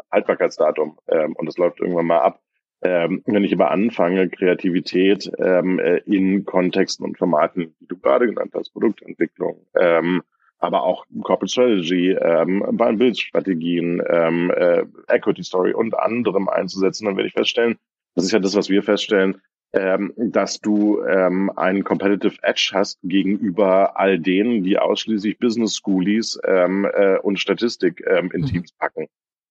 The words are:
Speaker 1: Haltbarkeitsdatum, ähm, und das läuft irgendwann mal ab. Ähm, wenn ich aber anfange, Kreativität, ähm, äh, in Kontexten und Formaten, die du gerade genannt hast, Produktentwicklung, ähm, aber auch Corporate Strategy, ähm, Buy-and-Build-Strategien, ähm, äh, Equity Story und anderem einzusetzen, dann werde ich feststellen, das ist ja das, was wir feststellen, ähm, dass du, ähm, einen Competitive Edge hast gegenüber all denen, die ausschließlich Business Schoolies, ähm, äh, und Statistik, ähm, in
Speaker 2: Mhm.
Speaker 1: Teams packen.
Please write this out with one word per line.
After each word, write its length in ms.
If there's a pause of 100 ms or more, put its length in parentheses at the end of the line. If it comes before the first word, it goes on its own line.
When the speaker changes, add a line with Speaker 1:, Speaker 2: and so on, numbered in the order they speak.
(120)
Speaker 1:
Haltbarkeitsdatum, 840 (100)
ähm, 260
und 120
das 120
läuft 220
irgendwann 280
mal 120
ab. 200 (420)
Ähm, 440
wenn 180
ich 100
aber 160
anfange, 600
Kreativität, 1080
ähm, 400
äh, 280
in 400
Kontexten 600
und 120
Formaten, 600
die 80
du 100
gerade 280
genannt 300
hast, 160
Produktentwicklung, 1040
ähm, 480 (340)
aber 260
auch 220 (160)
Corporate 300
Strategy, 600
ähm, 600
Buy-and-Build-Strategien, 1400
ähm, 400
äh, 340 (240)
Equity 360
Story 300
und 260
anderem 480
einzusetzen, 580
dann 120
werde 100
ich 60
feststellen, 440 (380)
das 100
ist 60
ja 80
das, 160
was 140
wir 120
feststellen, 600 (320)
ähm, 440
dass 420
du, 440
ähm, 520
einen 300
Competitive 560
Edge 320
hast 300
gegenüber 920
all 220
denen, 440
die 140
ausschließlich 640
Business 360
Schoolies, 720
ähm, 480
äh, 260
und 200
Statistik, 640
ähm, 280
in 80
Speaker 2:
Mhm. 60
Speaker 1:
Teams 260
packen. 340 (440)